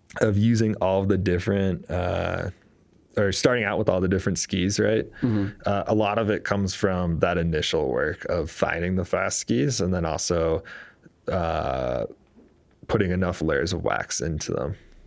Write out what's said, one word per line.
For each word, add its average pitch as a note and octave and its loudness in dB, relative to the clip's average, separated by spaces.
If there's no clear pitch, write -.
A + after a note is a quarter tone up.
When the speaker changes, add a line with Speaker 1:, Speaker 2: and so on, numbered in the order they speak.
Speaker 1:
of G#2 4
using A2 4
all F#2+ 2
the G2 2
different, F#2+ 0
uh, F2+ -2
or G2+ 2
starting B2 2
out G2+ 0
with G#2+ 2
all F#2 2
the F#2 4
different F#2 0
skis, F#2+ 0
right? G#2+ 0
Speaker 2:
Mm-hmm. G#2+ 0
Speaker 1:
Uh, G2+ 0
a A2+ 2
lot G#2+ 0
of G#2+ 0
it G#2 0
comes G2+ 0
from F2+ 0
that F2 2
initial D#2 0
work C#2 -2
of E2 -2
finding E2+ -2
the F#2 0
fast F#2+ -2
skis B2 0
and F2+ 0
then F2+ 0
also, D#2+ 0
uh, C2+ -2
putting G2 2
enough F2+ -2
layers D#2 0
of D#2+ -4
wax - -2
into D2+ -4
them. C#2+ -4